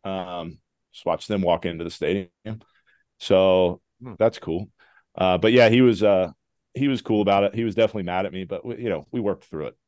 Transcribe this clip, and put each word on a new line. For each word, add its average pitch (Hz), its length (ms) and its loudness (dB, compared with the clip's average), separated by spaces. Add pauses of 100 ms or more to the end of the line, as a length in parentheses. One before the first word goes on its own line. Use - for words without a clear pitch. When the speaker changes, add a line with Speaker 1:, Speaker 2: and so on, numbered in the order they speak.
Speaker 1:
Um, 90 560 -10 (320)
just - 140 -16
watched 82 220 -4
them 101 140 -2
walk 85 240 0
into 82 180 -6
the 82 80 -8
stadium. 98 720 -6 (580)
So 92 640 2 (200)
Speaker 2:
Hmm. 123 180 -16
Speaker 1:
that's 110 200 0
cool. 87 300 -8 (460)
Uh, 92 220 0
but 110 160 2
yeah, 120 160 8
he 120 120 4
was, 113 220 4
uh, 92 280 2 (440)
he 139 120 -2
was 135 140 -2
cool 107 200 0
about 98 220 2
it. 98 120 -2
He 117 80 -4
was 110 100 -4
definitely 110 300 0
mad 90 240 -4
at 78 60 -10
me, 95 100 -10
but 90 200 -10
we, 117 140 -10
you 117 120 -6
know, 78 220 -4
we 123 80 -4
worked 101 260 -4
through 76 220 -10
it. - 100 -14 (100)